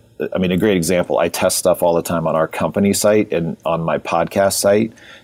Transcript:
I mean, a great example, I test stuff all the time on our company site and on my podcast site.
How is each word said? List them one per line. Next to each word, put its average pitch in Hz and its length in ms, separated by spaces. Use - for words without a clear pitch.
I - 40
mean, 92 140
a 90 60
great 104 200
example, 85 420
I 85 100
test - 280
stuff - 240
all 87 120
the 82 80
time 82 260
on 78 80
our 80 120
company 101 460
site 107 400
and 82 320
on 82 160
my 80 160
podcast 87 640
site. 107 320